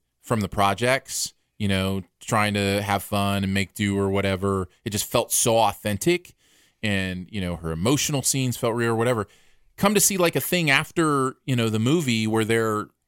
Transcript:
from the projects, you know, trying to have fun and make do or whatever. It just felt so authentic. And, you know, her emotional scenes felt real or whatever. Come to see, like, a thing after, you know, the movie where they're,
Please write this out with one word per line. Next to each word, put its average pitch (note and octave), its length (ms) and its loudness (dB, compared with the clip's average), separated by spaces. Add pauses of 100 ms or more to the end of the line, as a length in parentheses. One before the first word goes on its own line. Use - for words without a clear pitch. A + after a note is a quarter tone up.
(200)
from A2+ 200 -2
the G2 80 -2
projects, G#2+ 880 0 (240)
you G#2+ 100 -2
know, F#2+ 340 0 (180)
trying G#2 340 0
to G2+ 280 0
have G2+ 200 0
fun G2+ 420 -2
and F#2+ 100 -2
make G2 200 -2
do G2+ 240 0
or G2 100 0
whatever. G2 600 0 (160)
It A#2 60 -6
just G2+ 140 -4
felt - 280 -2
so A2+ 260 2
authentic. G#2+ 760 0 (480)
And, F#2+ 480 -4
you G#2 100 -6
know, F2 160 -2
her E2 140 -6
emotional B2+ 520 0
scenes B2+ 340 -2
felt A2+ 180 -2
real A#2 160 0
or A2+ 60 0
whatever. A#2 320 0 (480)
Come G#3 180 2
to G3+ 60 4
see, G3 160 2
like, F3 200 2
a - 40 2
thing E3+ 300 0
after, C#3+ 760 0
you C3+ 120 -2
know, A#2 120 2
the A2 100 0
movie A#2+ 480 2
where A2 180 2
they're, A2 440 0 (200)